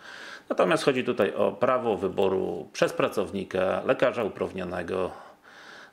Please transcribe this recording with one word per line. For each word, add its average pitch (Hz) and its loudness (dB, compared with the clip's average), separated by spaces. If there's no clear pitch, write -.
Natomiast 170 2
chodzi 127 2
tutaj 113 2
o 101 2
prawo 120 2
wyboru 92 0
przez 165 2
pracownika 92 0
lekarza 113 2
uprawnionego 90 -4